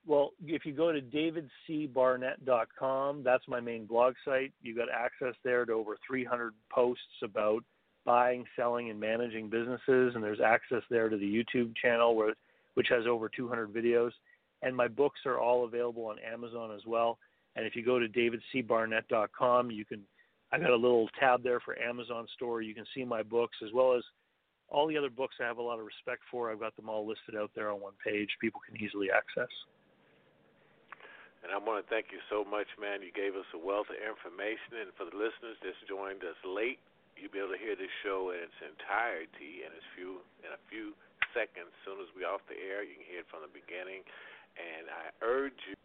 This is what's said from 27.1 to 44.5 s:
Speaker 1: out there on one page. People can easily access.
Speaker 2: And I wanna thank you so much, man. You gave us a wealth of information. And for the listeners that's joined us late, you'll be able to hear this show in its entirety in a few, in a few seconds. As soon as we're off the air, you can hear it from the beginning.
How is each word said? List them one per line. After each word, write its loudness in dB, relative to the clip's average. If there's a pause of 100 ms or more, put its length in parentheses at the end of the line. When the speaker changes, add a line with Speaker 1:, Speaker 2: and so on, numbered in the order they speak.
Speaker 1:
out -4
there -4
on -4
one -12
page. -2 (100)
People -2
can -18
easily -2
access. 0 (1900)
Speaker 2:
And -6
I -2
wanna -2
thank -2
you -12 (100)
so 0
much, -2 (100)
man. -6
You -14
gave -2
us -6
a -10
wealth -2
of -10
information. -8
And -12
for -8
the -14
listeners -6
that's -10
joined -8
us -10
late, -4 (360)
you'll -16
be -6
able -4
to -12
hear -6
this -10 (100)
show -2
in -8
its -18
entirety -6
in -14
a -20 (120)
few, -12 (240)
in -14
a -14
few -12 (400)
seconds. -6
As -20
soon -12
as -16
we're -8
off -4
the -12
air, -8
you -16
can -20
hear -14
it -20
from -16
the -20
beginning. -14 (560)